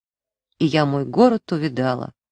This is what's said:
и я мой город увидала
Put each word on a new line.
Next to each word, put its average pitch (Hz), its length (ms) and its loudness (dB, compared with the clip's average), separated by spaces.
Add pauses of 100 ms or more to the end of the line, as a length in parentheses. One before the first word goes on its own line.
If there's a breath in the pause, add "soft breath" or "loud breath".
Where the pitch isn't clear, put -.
(600)
и 170 60 2
я 151 200 2
мой 139 200 -2
город 214 480 2
увидала 131 600 -4 (180)